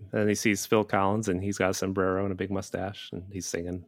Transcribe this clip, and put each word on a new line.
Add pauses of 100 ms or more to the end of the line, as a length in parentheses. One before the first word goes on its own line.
(120)
And
he
sees
Phil
Collins,
and
he's
got
a
sombrero
and
a
big
mustache,
and
he's
singing.